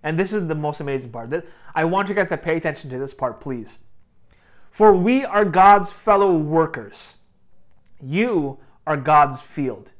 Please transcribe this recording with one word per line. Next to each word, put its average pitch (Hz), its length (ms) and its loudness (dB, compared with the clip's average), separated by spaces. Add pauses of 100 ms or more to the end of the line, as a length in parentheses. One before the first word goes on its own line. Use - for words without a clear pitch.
And 160 160 -4
this 190 140 -2
is 202 140 -4
the 156 80 -4
most 151 260 -6
amazing 135 300 -6
part. 117 200 -12
Th-, 165 140 -6 (300)
I 156 100 -2
want 185 240 -2
you 196 60 -6
guys 190 140 -2
to 165 80 -4
pay 165 200 -4
attention 151 340 -8
to 127 80 -10
this 131 160 -8
part, 123 260 -6
please. 120 400 -12 (880)
"For 208 240 6
we 240 300 2
are 208 200 0
God's 190 480 6
fellow 196 440 2
workers. 151 800 -4 (840)
You 160 580 -2 (280)
are 156 100 -2
God's 139 440 2
field." 120 580 -8